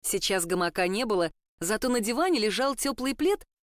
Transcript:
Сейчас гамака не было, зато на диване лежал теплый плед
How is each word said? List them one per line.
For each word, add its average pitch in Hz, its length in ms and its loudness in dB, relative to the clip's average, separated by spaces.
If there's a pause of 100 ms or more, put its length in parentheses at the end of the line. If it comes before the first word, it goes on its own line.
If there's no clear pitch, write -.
Сейчас 190 440 -2
гамака 180 420 0
не 208 160 -2
было, 185 260 0 (300)
зато 214 280 -2
на 247 120 2
диване 262 380 2
лежал 214 360 0
теплый 262 400 -4
плед 254 300 0 (200)